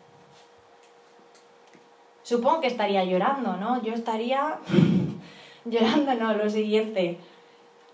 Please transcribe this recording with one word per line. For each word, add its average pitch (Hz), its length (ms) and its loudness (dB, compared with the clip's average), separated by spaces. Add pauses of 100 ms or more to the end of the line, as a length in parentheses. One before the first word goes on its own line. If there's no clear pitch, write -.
(2250)
Supongo 262 400 2
que 262 60 0
estaría 202 360 0
llorando, 190 540 0
¿no? 233 240 -2
Yo 220 100 -4
estaría 247 680 -4 (520)
<laughs> - 540 -20
llorando, 233 480 2
no, 226 180 0
lo 214 160 0
siguiente. 214 720 -2 (720)